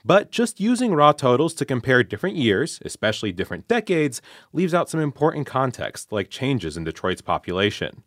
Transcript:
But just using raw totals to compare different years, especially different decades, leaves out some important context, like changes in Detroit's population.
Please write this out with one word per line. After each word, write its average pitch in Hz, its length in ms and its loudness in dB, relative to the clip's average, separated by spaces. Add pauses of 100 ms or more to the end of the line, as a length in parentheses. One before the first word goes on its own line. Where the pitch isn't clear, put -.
But 180 260 4
just - 300 -2
using 226 340 0
raw 147 160 6
totals 139 440 2
to - 100 -4
compare 127 400 2
different 190 320 -4
years, 120 480 2
especially 107 480 -4
different 90 340 -6
decades, 180 560 0 (300)
leaves 165 200 -2
out 175 160 0
some 160 120 -4
important 151 480 0
context, - 640 -4
like 101 180 -4
changes 104 460 -4
in 82 80 -6
Detroit's 85 380 -4
population. 90 840 -4